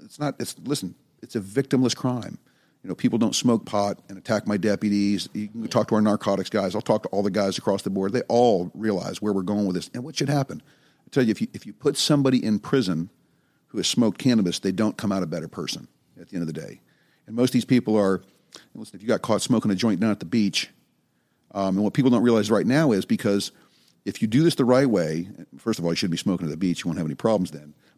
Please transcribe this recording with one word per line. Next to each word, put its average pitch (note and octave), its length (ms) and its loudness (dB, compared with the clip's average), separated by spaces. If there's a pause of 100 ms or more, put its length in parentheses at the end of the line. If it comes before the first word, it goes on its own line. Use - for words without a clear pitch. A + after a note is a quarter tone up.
It's - 160 -20
not, D3 200 -4
it's, - 200 -6
listen, B2 360 -6 (260)
it's - 140 -18
a A#2+ 60 0
victimless B2+ 540 0
crime. - 420 -6 (460)
You G2 60 -12
know, F2+ 60 -4
people A#2+ 220 0
don't G#2 180 2
smoke A#2+ 300 2
pot G2+ 340 -2 (100)
and G2 80 -16
attack G#2 280 -2
my G#2 120 0
deputies. G2+ 760 0
You G#2 140 -6
can A2 220 -10
talk A2 180 2
to A2+ 80 2
our G#2+ 60 4
narcotics G2+ 480 0
guys. F#2+ 260 0
I'll G#2 60 -2
talk G#2+ 220 0
to - 60 -8
all G2 140 0
the G2+ 80 0
guys G2 260 0
across G2 240 -2
the - 80 -6
board. G2 240 -2
They B2 160 0
all A2+ 460 4
realize F#2 460 -4
where G#2+ 120 0
we're G2 80 0
going G#2 240 0
with F#2 100 0
this E2 180 -6
and B2 100 -10
what D#3 120 -14
should C3+ 140 -2
happen. C#3 320 -2 (440)
I - 40 -20
tell C3 140 2
you, A2+ 80 4
if G2 100 -2
you, A2 120 -2
if - 120 -14
you G#2 80 -16
put - 240 0
somebody C3+ 460 2
in G#2+ 160 0
prison F#2 500 0 (580)
who - 120 -10
has F#2 80 -2
smoked A2+ 320 0
cannabis, A2 400 2
they G2 120 -2
don't G#2 260 -2
come G2+ 140 -4
out F#2+ 120 -2
a - 40 -2
better D#2+ 200 -6
person - 400 -10 (320)
at E2+ 100 -20
the - 60 -16
end E2+ 120 -2
of D#2+ 60 -8
the D#2 80 -8
day. G1+ 200 -16 (460)
And A2 80 -12
most B2 140 2
of - 40 -2
these A#2+ 120 2
people A#2 320 2
are, G2 240 2 (540)
listen, G#2+ 220 -16
if F2+ 40 -16
you G#2+ 60 -8
got A2+ 140 0
caught G#2+ 200 0
smoking A2 300 2
a F#2+ 40 2
joint F#2+ 240 0
down A2 120 2
at G2+ 80 -2
the - 60 -10
beach, G2+ 440 0 (840)
um, F#2+ 240 0
and G#2 60 2
what G#2 100 0
people C3 180 2
don't A#2+ 120 2
realize A2 280 4
right G2+ 160 2
now C#3 240 4
is G2 140 0
because G2+ 460 0 (520)
if - 180 -6
you A2 60 0
do B2 160 4
this E3 120 4
the C3+ 100 2
right B2+ 240 4
way, E2+ 380 0 (300)
first A2+ 220 -2
of E2+ 60 -6
all, E2+ 60 2
you E2 40 0
shouldn't F#2 160 -2
be E2 60 -2
smoking F2 300 -2
at D2+ 40 -4
the D2+ 60 -8
beach. F2 260 0
You F2+ 60 -4
won't D#2 100 -4
have E2 80 -2
any A#2+ 80 -4
problems G2+ 360 0
then. D2 220 -18 (240)